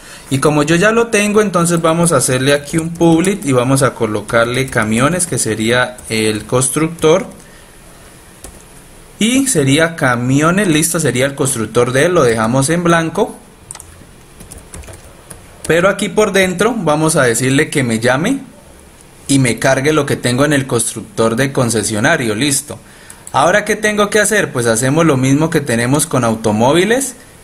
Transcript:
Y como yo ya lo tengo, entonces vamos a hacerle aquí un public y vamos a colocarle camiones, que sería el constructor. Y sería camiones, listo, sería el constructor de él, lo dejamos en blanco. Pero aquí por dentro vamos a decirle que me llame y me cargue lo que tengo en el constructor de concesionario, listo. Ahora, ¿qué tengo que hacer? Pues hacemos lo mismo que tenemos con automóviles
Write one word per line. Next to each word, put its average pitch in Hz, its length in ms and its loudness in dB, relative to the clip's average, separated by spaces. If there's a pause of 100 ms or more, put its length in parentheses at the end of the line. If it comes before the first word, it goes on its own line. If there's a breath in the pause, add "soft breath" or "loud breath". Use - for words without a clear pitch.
(280 loud breath)
Y 135 100 -2
como 147 260 2
yo 156 100 2
ya 185 160 2
lo 226 160 0
tengo, 208 340 0
entonces 170 400 0
vamos 165 300 2
a 156 60 2
hacerle 131 360 0
aquí 143 260 -2
un 160 120 -2
public 170 540 2
y 143 80 0
vamos 131 320 2
a 120 100 0
colocarle 117 720 -2
camiones, 127 640 0
que 127 100 -4
sería 113 580 0 (120)
el 110 380 -2
constructor. 156 840 0 (1900 loud breath)
Y 262 260 2
sería 156 480 2
camiones, 143 720 2
listo, 156 320 0
sería 131 280 0
el 139 100 -8
constructor 123 560 0
de 139 140 2
él, 180 80 0
lo 160 100 4
dejamos 117 460 0
en 175 120 -2
blanco. 170 560 0 (2250)
Pero 175 200 2
aquí 202 200 -2
por 208 240 0
dentro 190 440 0
vamos 156 380 0
a 147 80 2
decirle 127 480 0
que 139 140 -2
me 113 160 -2
llame 151 400 0 (840)
y 139 120 2
me 120 220 0
cargue 135 320 2
lo 147 140 0
que 143 100 -2
tengo 123 280 0
en 151 80 0
el 135 140 0
constructor 113 680 -2
de 135 160 -2
concesionario, 113 840 -2
listo. 135 460 -4 (500 loud breath)
Ahora, 175 340 2
¿qué 214 120 -2
tengo 208 340 0
que 214 80 2
hacer? 202 320 0
Pues 123 160 -2
hacemos 131 400 2
lo 147 100 4
mismo 139 340 2
que 160 100 0
tenemos 127 480 0
con 127 160 0
automóviles 131 920 0 (300 loud breath)